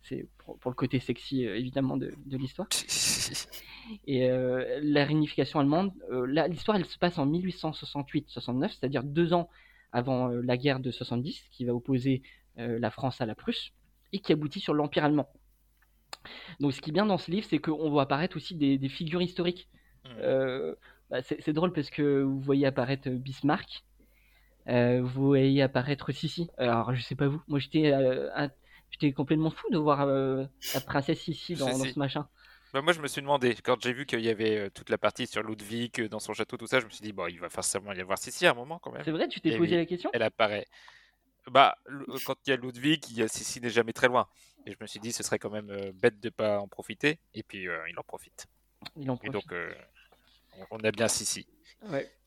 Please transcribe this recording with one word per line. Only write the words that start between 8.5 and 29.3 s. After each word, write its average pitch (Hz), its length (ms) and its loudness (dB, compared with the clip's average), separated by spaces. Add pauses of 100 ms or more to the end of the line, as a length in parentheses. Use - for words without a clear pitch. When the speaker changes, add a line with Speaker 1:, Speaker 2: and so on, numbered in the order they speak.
Speaker 1:
c'est-à-dire 131 300 -2
deux 156 300 2
ans 175 160 2 (420)
avant, 127 400 0
euh, 120 120 -2
la 123 140 2
guerre 131 220 2
de 127 140 -4
soixante-dix, 123 580 -4
qui - 140 -8
va 120 100 0
opposer, 131 480 0 (360)
euh, 117 200 -4
la 117 120 0
France - 300 -4
à 120 60 0
la 110 80 -4
Prusse, - 380 -6 (400)
et 202 80 -4
qui - 120 2
aboutit 151 280 0
sur 156 140 -2
l'Empire 147 300 2
allemand. 147 240 4 (1300)
Donc, 139 120 2
ce - 80 -6
qui 156 100 -6
est - 20 -6
bien 190 140 4
dans 196 120 2
ce - 140 -6
livre, 208 160 -2
c'est 156 100 2
qu'on 151 320 0
voit 143 120 4
apparaître 147 340 0
aussi 160 180 -10
des, 139 240 4
des 135 100 -2
figures 170 340 -2
historiques. 175 460 -2 (360)
Speaker 2:
Hmm. - 40 -18 (100)
Speaker 1:
Euh, 131 560 0 (360)
bah, 127 120 -4
c'est, - 180 -6
c'est 156 120 -2
drôle 175 200 4
parce 156 180 -2
que 143 320 4
vous 135 180 2
voyez 139 260 4
apparaître, 135 420 0
euh, 127 80 0
Bismarck, 135 680 -2 (840)
euh, 123 340 4
vous 131 240 0
voyez 135 360 6
apparaître 135 500 0
Sissi. 165 360 -4 (100)
Alors, 117 360 2
je 120 80 -2
sais - 140 -6
pas 143 100 2
vous, 147 220 0
moi 143 100 0
j'étais, 151 320 4
euh, 135 460 4
un-, 143 140 -2 (400)
j'étais 147 220 2
complètement 156 380 0